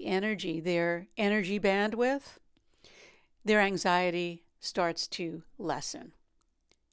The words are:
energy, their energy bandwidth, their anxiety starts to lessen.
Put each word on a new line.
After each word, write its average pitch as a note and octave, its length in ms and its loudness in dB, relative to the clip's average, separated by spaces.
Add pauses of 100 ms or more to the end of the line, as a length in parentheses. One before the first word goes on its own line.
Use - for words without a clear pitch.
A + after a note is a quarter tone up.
energy, F#3+ 560 -2
their E3+ 460 0 (100)
energy G3+ 420 0
bandwidth, G#3+ 800 0 (1080)
their G#3+ 160 4
anxiety F3+ 880 2 (160)
starts E3+ 460 -2
to E3 360 -8 (140)
lessen. D3+ 560 -6 (800)